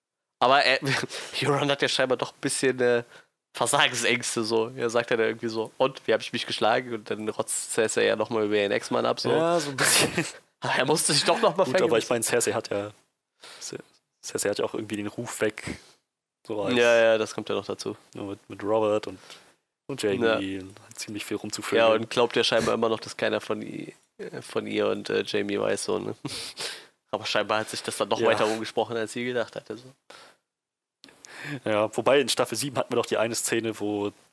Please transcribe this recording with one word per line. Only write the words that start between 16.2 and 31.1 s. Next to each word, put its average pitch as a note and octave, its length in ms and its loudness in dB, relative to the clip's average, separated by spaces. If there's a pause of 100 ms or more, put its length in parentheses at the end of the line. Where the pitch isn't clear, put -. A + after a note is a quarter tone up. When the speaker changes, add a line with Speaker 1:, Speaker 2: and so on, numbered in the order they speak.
Speaker 2:
so G#2+ 180 -4
als A#2+ 140 2
Speaker 1:
Ja, A#2+ 200 8
ja, A2+ 200 6
das G#2+ 160 -2
kommt G#2+ 160 -8
ja G2+ 60 0
noch G2 100 -4
dazu. G#2+ 300 -6 (200)
Speaker 2:
nur G#2 160 -8
mit, - 180 -14
mit G2 140 -12
Robert G#2+ 440 2
und, F#2+ 120 -12 (680)
und C3+ 140 -8
Jamie A2 240 2
Speaker 1:
Ja. G2 340 0
Speaker 2:
und F#2+ 220 -14
hat - 180 -20
ziemlich G#2 260 -8
viel G#2 120 -4
rumzuvögeln. A2+ 500 2
Speaker 1:
Ja, A2+ 60 8
und A2+ 160 0
glaubt A#2+ 260 2
ja A#2+ 80 4
scheinbar A2+ 320 2
immer A2+ 140 2
noch, A2 100 0
dass - 160 -14
keiner G#2+ 240 0
von G#2+ 220 -4
i-, - 320 -10 (240)
äh, C3+ 240 -12
von A2 260 -6
ihr G#2 220 0
und, G#2 200 -4
äh, G#2 160 0
Jamie G2+ 340 -2
weiß, G#2 260 -2
so, G2 140 -2
ne? G#2+ 240 -6
<laughs> - 880 -12
Aber G#2+ 140 -6
scheinbar G#2+ 360 0
hat G#2+ 80 -6
sich - 120 -8
das - 160 -6
dann G#2 120 0
noch A2 100 0
Speaker 2:
Ja. A2+ 80 4
Speaker 1:
weiter A2+ 180 4
rumgesprochen, A2 520 -2
als A2 160 -6
sie A#2+ 120 -4
gedacht B2 300 -4
hatte, - 220 -10
so. B2 80 -20 (1800)